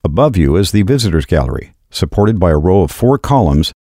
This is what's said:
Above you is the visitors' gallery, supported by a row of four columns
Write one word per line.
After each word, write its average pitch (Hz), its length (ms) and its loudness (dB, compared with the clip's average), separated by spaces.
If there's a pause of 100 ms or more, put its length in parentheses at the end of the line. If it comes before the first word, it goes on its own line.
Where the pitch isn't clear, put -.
Above 107 340 0
you 76 200 2
is 98 160 0
the 104 100 2
visitors' 98 440 0
gallery, 64 460 -4 (180)
supported 104 500 -2
by 87 100 2
a 76 80 2
row 92 240 2
of 80 80 -2
four 131 280 0
columns 80 640 0